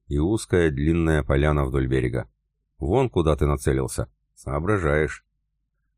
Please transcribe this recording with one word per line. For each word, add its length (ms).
И 100
узкая 540
длинная 520
поляна 400
вдоль 240
берега. 420
Вон 320
куда 280
ты 80
нацелился. 640
Соображаешь. 920